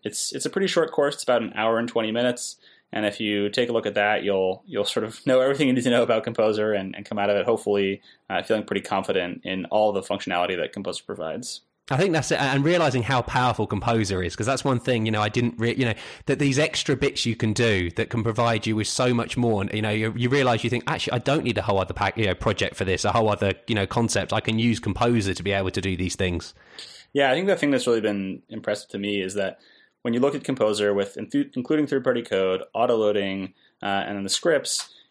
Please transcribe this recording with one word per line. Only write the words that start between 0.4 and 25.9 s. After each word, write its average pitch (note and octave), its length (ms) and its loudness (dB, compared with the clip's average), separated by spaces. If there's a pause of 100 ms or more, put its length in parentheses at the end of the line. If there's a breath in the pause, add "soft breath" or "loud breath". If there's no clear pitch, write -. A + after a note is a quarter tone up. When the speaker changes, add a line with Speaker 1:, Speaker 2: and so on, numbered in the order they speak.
Speaker 1:
a D3+ 40 -6
pretty F#3+ 180 0
short E3+ 240 0
course. C#3+ 220 2
It's - 100 -10
about A#2+ 180 4
an G#2+ 140 -6
hour A2+ 220 2
and A#2+ 100 -2
twenty A2 240 -2
minutes. A#2+ 440 -2 (360 soft breath)
And G#2+ 120 -2
if G#2 140 -2
you G#2 300 0
take A#2+ 220 0
a - 20 -2
look A2 140 0
at G2+ 80 -4
that, G#2 280 2
you'll, F#2+ 440 0
you'll G#2 180 -2
sort A2 200 -2
of A2 180 -8
<laughs> - 40 -10
know C3 140 4
everything C#3 260 2
you B2+ 60 4
need B2+ 100 2
to B2+ 80 2
know A#2+ 140 4
about A2+ 180 2
Composer G#2+ 500 0
and, F#2+ 220 -2
and G2 100 -12
come G#2+ 140 -6
out G2+ 120 2
of G2+ 60 4
it, F#2+ 100 0
hopefully, G2+ 560 0 (280 soft breath)
uh, F#2 140 -2
feeling G#2+ 180 0
pretty G2 200 -2
confident F#2+ 600 -2
in F#2+ 220 -4
all G#2+ 260 2
the F#2+ 100 -2
functionality F#2 560 -2
that D#2 140 -4
Composer F#2+ 320 -8
provides. - 580 -10 (280)
Speaker 2:
I C3+ 80 0
think F3+ 160 2
that's D3+ 160 0
it, E3 100 0
and C#3 240 2
realizing D3+ 380 2
how B2 180 0
powerful A#2+ 460 0
Composer G2+ 560 0
is, E2+ 120 -4
'cause G#2+ 120 -4
that's C3 180 0
one B2+ 160 2
thing, A#2 240 0
you A2 80 0
know, G#2+ 80 2
I G#2+ 80 2
didn't A#2 300 0
re-, A#2 160 0
you B2+ 100 0
know, A#2 80 2 (320 loud breath)
that C3+ 140 0
these C#3 200 2
extra D3+ 380 0
bits C#3 300 0
you A2+ 100 0
can A2 160 0
do G2+ 440 2
that A2 120 -2
can A2+ 140 -2
provide A2+ 440 0
you A2 80 0
with G#2+ 120 0
so B2+ 260 2
much A#2 240 -2
more, A#2 240 2
and, F#2+ 100 -4
you G#2+ 120 -2
know, G#2+ 80 0
you, A2 260 -2
you A#2+ 140 0
realize, B2+ 340 2
you B2 60 -2
think, A#2+ 160 -2
"Actually, D#3+ 260 -4
I B2 60 0
don't C#3 260 0
need G#2+ 140 0
a - 20 0
whole G2 180 0
other F#2 140 -2
pack, G2 240 -2
you A2+ 80 0
know, F#2 100 2
project G2+ 400 0
for G2 120 -4
this, F#2 180 0
a G#2+ 80 2
whole A2+ 160 4
other, G2+ 240 2 (140)
you A#2 80 0
know, G2 120 2
concept. G#2+ 460 0
I G#2+ 80 0
can A2+ 180 0
use A#2 220 2
Composer G#2+ 540 2
to - 80 -8
be G2+ 100 0
able F#2+ 200 0
to G2+ 100 -4
do F#2 120 -2